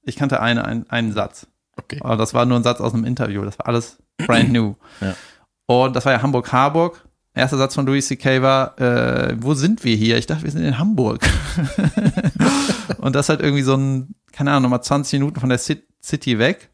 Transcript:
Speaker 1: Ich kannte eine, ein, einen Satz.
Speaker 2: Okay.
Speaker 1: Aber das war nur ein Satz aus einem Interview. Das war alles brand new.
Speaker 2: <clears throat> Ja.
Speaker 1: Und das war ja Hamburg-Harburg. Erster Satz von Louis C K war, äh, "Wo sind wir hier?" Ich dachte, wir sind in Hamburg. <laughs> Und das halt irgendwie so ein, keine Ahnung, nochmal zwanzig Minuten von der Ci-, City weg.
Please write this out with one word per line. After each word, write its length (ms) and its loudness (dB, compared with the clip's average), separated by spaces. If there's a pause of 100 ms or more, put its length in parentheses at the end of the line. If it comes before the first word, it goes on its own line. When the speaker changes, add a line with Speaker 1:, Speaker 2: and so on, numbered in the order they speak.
Speaker 1:
Ich 120 -8
kannte 240 0
eine, 240 0
ein, 260 -6
einen 220 -2
Satz. 360 -6 (300)
Speaker 2:
Okay. 240 -12
Speaker 1:
Aber 140 -2
das 180 -2
war 120 4
nur 120 2
ein 60 0
Satz 160 0
aus 140 -2
einem 100 -2
Interview. 400 -4
Das 160 -10
war 80 -6
alles 300 -4 (280)
brand 280 4
new. 220 0 (120)
Speaker 2:
<clears throat> 140 -14
Ja. 120 -4 (520)
Speaker 1:
Und 300 2
das 100 -2
war 80 4
ja 80 2
Hamburg-Harburg. 840 0 (300)
Erster 240 0
Satz 180 0
von 100 0
Louis 220 0
C 80 -4
K 260 2
war, 380 2
äh, 580 2
"Wo 180 0
sind 280 0
wir 140 2
hier?" 200 4
Ich 100 -2
dachte, 160 -4
wir 80 -4
sind 120 -4
in 140 0
Hamburg. 500 0 (880)
<laughs> 840 -2
Und 160 -2
das 120 2
halt 140 0
irgendwie 220 2
so 120 2
ein, 400 -2 (160)
keine 200 -2
Ahnung, 120 4
nochmal 200 0
zwanzig 360 -2
Minuten 220 -2
von 80 0
der 80 2
Ci-, 260 -6 (180)
City 380 -2
weg. 340 0